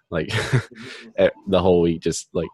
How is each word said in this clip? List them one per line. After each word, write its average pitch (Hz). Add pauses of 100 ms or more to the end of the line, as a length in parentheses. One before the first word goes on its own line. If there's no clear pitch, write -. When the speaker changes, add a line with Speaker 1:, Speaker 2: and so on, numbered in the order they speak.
(100)
Speaker 1:
Like, 82
<laughs> -
Speaker 2:
Mm-hmm. -
Speaker 1:
e-, -
the 92
whole 87
week, 85
just, -
like, 85